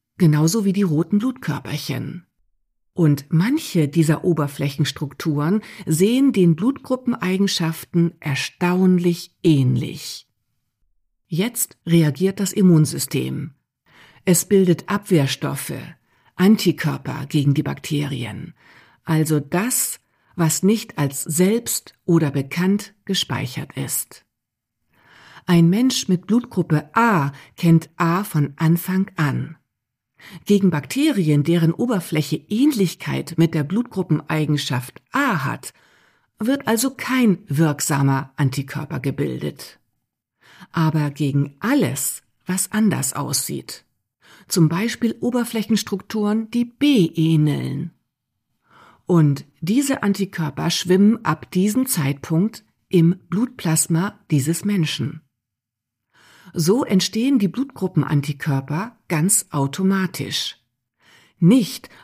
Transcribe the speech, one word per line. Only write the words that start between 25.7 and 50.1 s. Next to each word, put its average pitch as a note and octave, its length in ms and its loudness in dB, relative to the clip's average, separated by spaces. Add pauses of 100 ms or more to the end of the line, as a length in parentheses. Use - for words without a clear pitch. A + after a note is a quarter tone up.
Mensch B3 380 0
mit F3+ 180 0
Blutgruppe F3+ 680 -2
A F#3 380 2 (240)
kennt E3 400 4
A F3 260 0
von C#3+ 340 -2
Anfang F#3 600 0
an. B2+ 400 -4 (880)
Gegen G3 260 4
Bakterien, E3 720 0
deren E3 300 2
Oberfläche E3+ 640 -2 (120)
Ähnlichkeit G3 880 0
mit E3 160 2
der D3+ 100 0
Blutgruppeneigenschaft D3+ 1400 -4 (100)
A A#3+ 320 -2
hat, - 280 -10 (640)
wird C4+ 280 -2
also A3+ 240 0
kein B3 560 0
wirksamer C#3 880 0
Antikörper C3+ 640 -4
gebildet. C#3 800 -6 (920)
Aber D#3 400 0
gegen C#3 500 -2
alles, G3+ 640 -2 (240)
was F#3 260 -4
anders F3 420 0
aussieht, - 720 -8 (640)
zum E3 200 4
Beispiel A3 520 -2
Oberflächenstrukturen, A3 1300 -2
die A#3+ 140 0
B B3 420 2
ähneln. D3+ 840 0 (1120)
Und D3+ 380 4 (160)
diese C4 420 0
Antikörper F3 680 -2